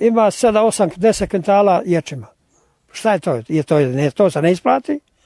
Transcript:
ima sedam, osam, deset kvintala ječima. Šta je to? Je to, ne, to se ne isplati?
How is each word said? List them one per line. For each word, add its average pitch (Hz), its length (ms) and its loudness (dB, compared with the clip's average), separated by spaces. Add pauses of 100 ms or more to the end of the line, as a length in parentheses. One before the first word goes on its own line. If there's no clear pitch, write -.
ima 226 300 2
sedam, 214 340 2
osam, 208 300 0
deset 202 340 0
kvintala 196 560 2
ječima. 151 420 -4 (640)
Šta 220 220 -2
je 180 60 -2
to? 139 280 -4
Je 156 160 -2
to, 151 160 0
ne, 135 320 -2
to 196 180 2
se 147 120 -4
ne 165 100 2
isplati? 262 480 -2 (260)